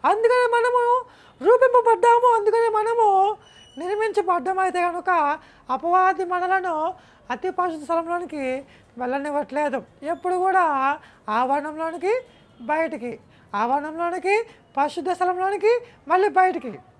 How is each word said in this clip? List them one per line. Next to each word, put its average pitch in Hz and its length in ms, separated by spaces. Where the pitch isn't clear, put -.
అందుకనే 466 420
మనము 480 580
రూపింపబడ్డాము, 480 920
అందుకనే 453 340
మనము 427 680
నిర్మించబడ్డాము. 370 840
అయితే 359 200
కనుక 339 580
అపవాది 359 540
మనలను 359 720
అతి 359 200
పరిశుద్ధ 349 340
స్థలంలోనికి 330 800
వెళ్ళనివ్వట్లేదు. 277 840
ఎప్పుడు 349 320
కూడా 320 640
ఆవరణంలోనికి, 302 920
బయటికి, 277 600
ఆవరణంలోనికి, 320 920
పరిశుద్ధ 294 340
స్థలంలోనికి, 370 720
మళ్ళీ 370 200
బయటికి 370 500